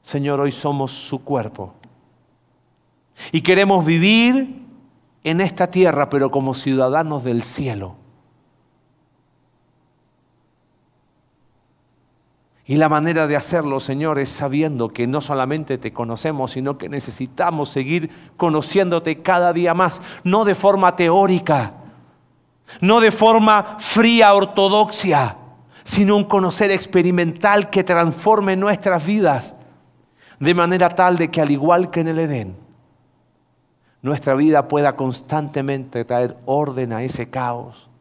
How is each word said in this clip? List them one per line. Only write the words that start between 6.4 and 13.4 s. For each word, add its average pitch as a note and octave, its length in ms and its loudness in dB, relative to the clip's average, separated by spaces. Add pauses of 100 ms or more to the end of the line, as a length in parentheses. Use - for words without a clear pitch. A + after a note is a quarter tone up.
ciudadanos C3+ 720 -2
del A#2 180 -2
cielo. G#2 540 -10 (4000)
Y C3+ 120 -2
la D#3 120 4
manera D#3 380 0
de D3 100 -2
hacerlo, C#3+ 440 -4